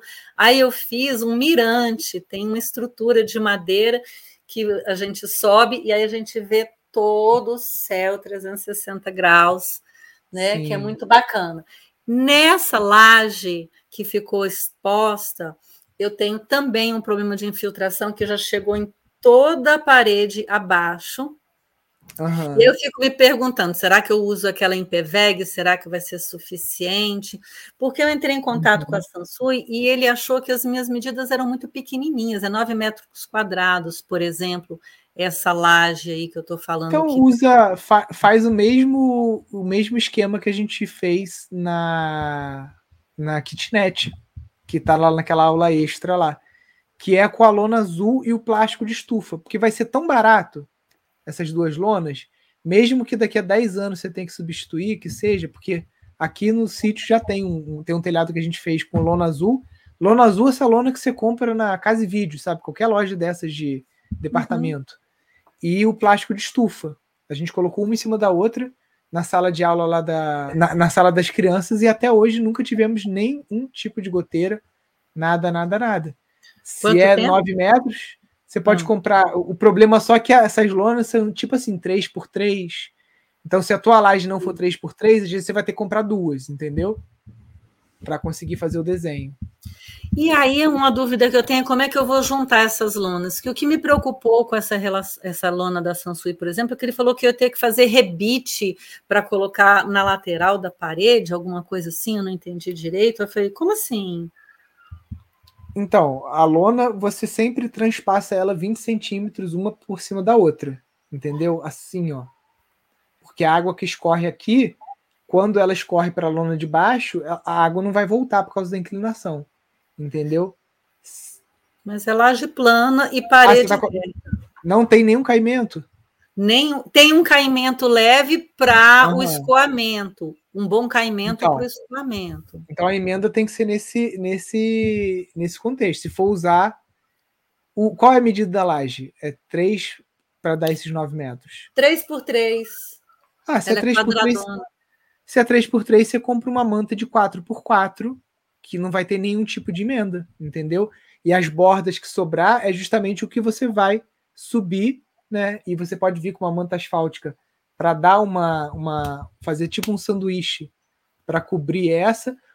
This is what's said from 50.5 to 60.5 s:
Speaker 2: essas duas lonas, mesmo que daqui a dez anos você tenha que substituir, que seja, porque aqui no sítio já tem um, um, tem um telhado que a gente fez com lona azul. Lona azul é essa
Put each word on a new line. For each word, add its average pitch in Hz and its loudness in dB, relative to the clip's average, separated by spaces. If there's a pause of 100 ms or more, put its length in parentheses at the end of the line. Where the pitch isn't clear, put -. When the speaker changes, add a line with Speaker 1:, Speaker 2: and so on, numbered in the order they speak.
Speaker 2:
essas 160 -10
duas 160 -2
lonas, 175 -4 (380)
mesmo 233 4
que 240 -6
daqui 226 -2
a 208 0
dez 196 0
anos 196 -6
você 196 -12
tenha 175 -12
que - -16
substituir, 175 -8
que - -14
seja, 196 -4
porque 170 -8 (340)
aqui 180 -2
no 226 0
sítio - -6
já 226 2
tem 196 -6
um, 156 -8
um, 156 -14
tem 170 -4
um 170 -4
telhado 165 -2
que 165 -4
a 165 -4
gente 165 -6
fez 160 -4
com - -4
lona 170 0
azul. 175 -2 (380)
Lona 226 6
azul 220 4
é - 6
essa 262 0